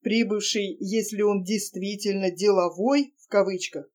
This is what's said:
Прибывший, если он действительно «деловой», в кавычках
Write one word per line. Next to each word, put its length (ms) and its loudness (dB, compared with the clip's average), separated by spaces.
Прибывший, 800 0
если 400 -2
он 220 2
действительно 840 -2
«деловой», 880 2
в 120 -20
кавычках 640 -2